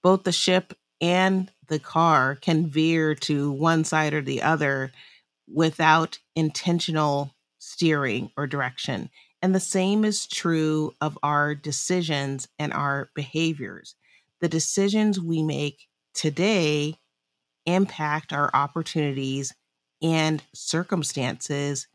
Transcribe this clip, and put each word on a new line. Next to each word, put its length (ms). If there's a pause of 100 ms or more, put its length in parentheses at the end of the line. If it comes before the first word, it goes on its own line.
Both 200
the 80
ship 460 (240)
and 480 (180)
the 120
car 560
can 320
veer 480
to 360
one 320
side 300
or 80
the 220
other 480 (600)
without 680 (160)
intentional 960 (240)
steering 800
or 80
direction. 640 (320)
And 140
the 40
same 460
is 220
true 760
of 220
our 320
decisions 920 (120)
and 120
our 440
behaviors. 800 (460)
The 60
decisions 720
we 220
make 460 (260)
today 840 (680)
impact 680
our 220
opportunities 1000 (480)
and 400 (100)
circumstances 1400